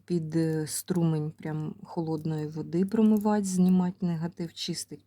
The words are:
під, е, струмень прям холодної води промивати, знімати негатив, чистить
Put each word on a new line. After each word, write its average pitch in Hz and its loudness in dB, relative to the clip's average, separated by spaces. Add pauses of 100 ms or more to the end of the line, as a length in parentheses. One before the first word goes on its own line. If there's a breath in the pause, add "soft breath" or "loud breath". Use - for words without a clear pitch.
під, 160 -2
е, 160 0
струмень 160 0
прям 156 -8
холодної 160 -4
води 156 -2
промивати, 214 2
знімати 185 2
негатив, 170 -6
чистить - -8